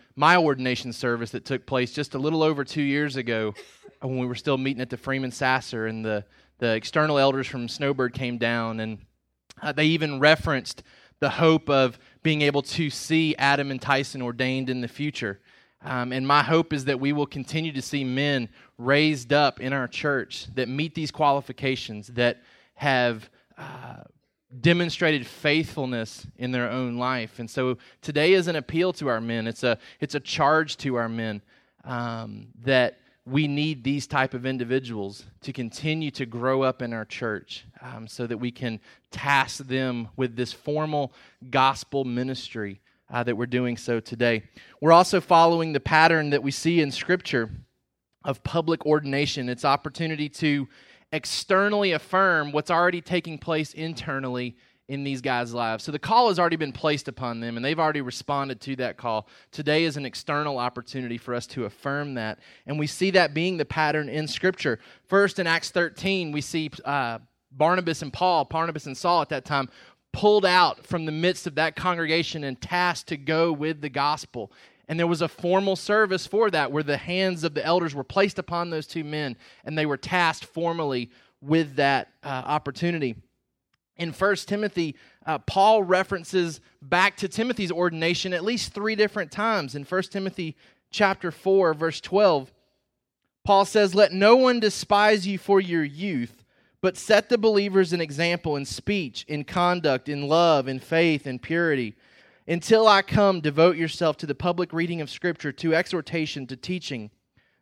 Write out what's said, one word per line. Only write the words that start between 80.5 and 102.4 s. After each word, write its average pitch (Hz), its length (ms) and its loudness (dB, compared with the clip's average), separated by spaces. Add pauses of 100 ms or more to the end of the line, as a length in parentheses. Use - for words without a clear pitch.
with 143 360 0
that, 139 320 2 (140)
uh, 131 220 -6
opportunity. 147 720 -2 (800)
In 170 160 -6
First 196 360 0
Timothy, 202 480 -2 (300)
uh, 156 120 -2
Paul 208 440 4
references 180 800 0 (200)
back 170 380 2
to 196 100 -2
Timothy's 220 420 -2
ordination 170 640 0
at 170 100 -2
least 220 300 -4
three 214 240 -2
different 202 340 0
times. 208 440 -2
In 143 100 -10
First 185 280 -4
Timothy 185 440 -6 (340)
chapter 190 400 0
four, 190 440 4
verse 160 260 -4
twelve, 180 500 2 (920)
Paul 196 220 6
says, 202 280 2
"Let 196 180 6
no 202 220 8
one 247 260 6
despise 208 640 2
you 196 100 -2
for 196 240 4
your 170 240 0
youth, 143 580 -6 (380)
but 185 160 0
set 208 320 4
the 240 100 4
believers 202 540 4
an 175 80 0
example 165 560 -2
in 139 80 -4
speech, 180 640 -4
in 147 160 -4
conduct, 170 640 0
in 143 180 -4
love, 156 420 4
in 131 120 -6
faith, 165 460 0
in 127 120 -8
purity. 151 560 -2 (540)